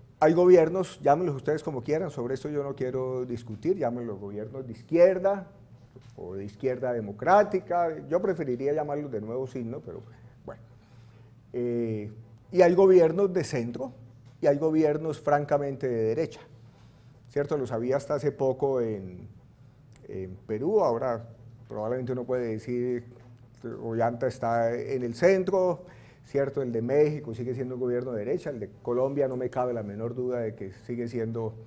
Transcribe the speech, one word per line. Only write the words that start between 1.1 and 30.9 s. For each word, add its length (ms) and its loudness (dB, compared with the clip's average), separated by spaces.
ustedes 260 -4
como 220 -6
quieran, 260 -2
sobre 240 -4
esto 140 -6
yo 160 -4
no 100 -8
quiero 500 -4
discutir, 520 -4
llámenlos 420 -4
gobiernos 480 -10
de 60 -12
izquierda 760 4
o 180 -12
de 100 -8
izquierda 480 -4
democrática, 1040 2
yo 120 2
preferiría 520 -2
llamarlos 400 -4
de 80 -4
nuevo 260 -6
signo, 380 -8
pero 160 -12
bueno. 180 -14
Eh, 580 -4
y 120 6
hay 120 8
gobiernos 580 6
de 120 0
centro, 480 -6
y 60 0
hay 120 6
gobiernos 640 2
francamente 680 0
de 160 0
derecha, 360 -2
¿cierto? 280 -2
Los 160 -4
había 240 0
hasta 180 -4
hace 180 0
poco 480 0
en, 480 -6
en 280 -10
Perú, 340 0
ahora 480 0
probablemente 440 -4
uno 120 -6
puede 240 -2
decir, 560 -4
Ollanta 440 -2
está 480 0
en 280 -4
el 120 -4
centro, 720 2
¿cierto? 380 -2
El 80 -4
de 120 -2
México 520 2
sigue 200 -6
siendo 200 -6
un 60 -8
gobierno 320 -2
de 120 -4
derecha, 260 -4
el 100 -8
de 100 -10
Colombia 460 0
no 80 -6
me 120 -4
cabe 240 -2
la 100 -4
menor 320 -8
duda 260 -4
de 140 -4
que 180 -12
sigue 360 -8